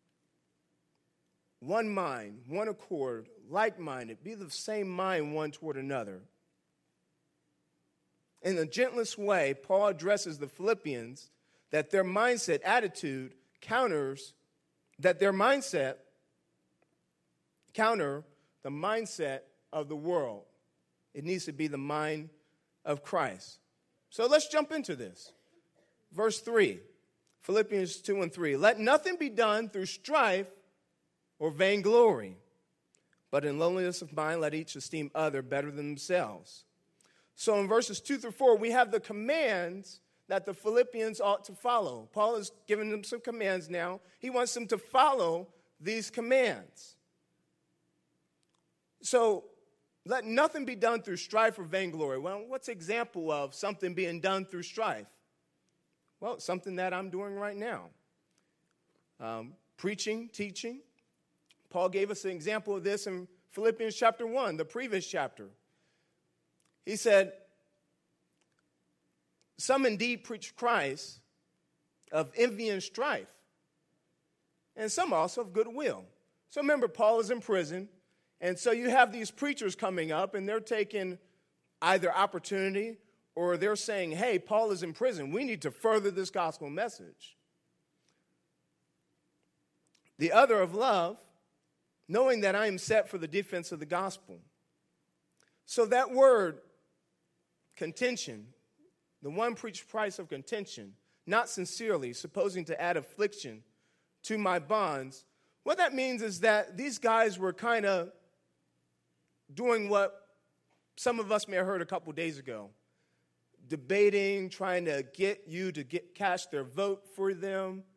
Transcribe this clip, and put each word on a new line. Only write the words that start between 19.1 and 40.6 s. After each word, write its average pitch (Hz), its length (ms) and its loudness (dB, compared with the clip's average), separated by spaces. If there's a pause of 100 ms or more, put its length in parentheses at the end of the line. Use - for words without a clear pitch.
of 151 160 -6
the 151 80 -8
world. 147 500 -2 (640)
It 147 120 -12
needs 180 220 -4
to 160 60 -8
be 151 140 -2
the 143 120 -4
mind 151 520 -4 (540)
of 143 180 -4
Christ. 131 560 -4 (520)
So 233 160 2
let's 302 200 6
jump 302 240 0
into 294 240 -4
this. 107 380 -14 (800)
Verse 214 280 0
three, 185 400 4 (600)
Philippians 202 560 0
two 196 260 -2
and 170 100 -4
three. 156 240 0
"Let 208 220 6
nothing 302 380 4
be 311 120 -2
done 220 400 2
through 190 180 -6
strife 202 640 2 (920)
or 156 120 -2
vainglory, 190 880 4 (920)
but 143 140 2
in 147 140 -2
lowliness 180 420 0
of 147 120 -14
mind, 156 280 0
let 151 140 0
each 160 220 -6
esteem 147 380 -6
other 151 280 0
better 139 280 -2
than 147 180 -8
themselves." 139 760 -4 (680)
So 208 260 2
in 196 80 0
verses 220 320 2
two 277 180 -4
through 226 120 -10
four, 247 260 6
we 226 140 0
have 247 200 4
the 220 100 2
commands 208 1000 -2 (280)
that 190 180 -2
the 196 80 -6
Philippians 226 640 0